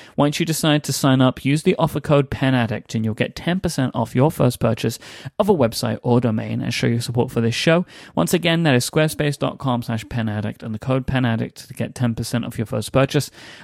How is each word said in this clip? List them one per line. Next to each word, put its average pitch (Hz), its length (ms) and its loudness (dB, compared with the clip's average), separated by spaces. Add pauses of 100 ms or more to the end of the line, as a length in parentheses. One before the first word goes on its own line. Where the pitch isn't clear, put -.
(160)
Once 147 240 2
you 170 40 0
decide 151 380 2
to 139 100 -4
sign 131 280 4
up, 127 240 2
use 147 180 0
the 185 140 2
offer 151 240 -2
code 143 300 2
penaddict 120 640 0
and 110 100 0
you'll 107 100 -2
get - 220 -4
ten 180 240 -2
percent 139 340 -2
off 120 200 -2
your 135 160 4
first - 280 0
purchase 117 400 -2 (400)
of 202 100 2
a 214 60 6
website 117 480 0
or 123 180 4
domain 113 400 -2
and 123 140 -4
show 127 140 0
your 117 120 0
support 120 300 -2
for 120 100 -2
this 117 140 0
show. 170 320 2 (300)
Once - 180 0
again, 165 300 2
that 139 100 4
is 123 140 2
squarespace 151 500 0
dot - 200 -4
com 123 240 -2
slash 113 260 -4
pen 113 200 -4
addict 104 360 -6
and 110 100 -8
the 107 60 -8
code 131 260 -2
penaddict 123 600 -2
to - 80 -16
get - 200 -8
ten 120 200 -2
percent 120 300 -4
off - 140 -10
your 110 80 -2
first - 260 -6
purchase. 135 380 2 (340)